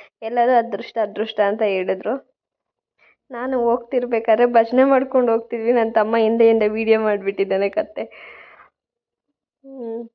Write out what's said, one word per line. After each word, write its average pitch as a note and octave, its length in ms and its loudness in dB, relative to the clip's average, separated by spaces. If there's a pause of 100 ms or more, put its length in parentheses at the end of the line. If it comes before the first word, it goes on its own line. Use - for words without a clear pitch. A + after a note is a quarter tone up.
(220)
ಎಲ್ಲರೂ A#3+ 340 0
"ಅದೃಷ್ಟ, A3+ 460 -4
ಅದೃಷ್ಟ" G#3 380 -6
ಅಂತ G#3 280 0
ಹೇಳಿದ್ರು. F#3+ 460 -4 (1160)
ನಾನು C4 300 -6
ಹೋಗ್ತಿರ್ಬೇಕಾದ್ರೆ A#3+ 880 0
ಭಜನೆ A#3+ 380 4
ಮಾಡ್ಕೊಂಡು C4 460 2
ಹೋಗ್ತಿದ್ವಿ. A#3 420 -2
ನನ್ನ A3+ 220 0
ತಮ್ಮ A3 220 2
ಹಿಂದೆ A3+ 300 4
ಹಿಂದೆ A3 220 4
ವಿಡಿಯೋ A3 320 2
ಮಾಡಿಬಿಟ್ಟಿದ್ದಾನೆ G3 720 -2
ಕತ್ತೆ. - 340 -6 (1600)
ಹ್ಮ್, A#3+ 360 -12 (140)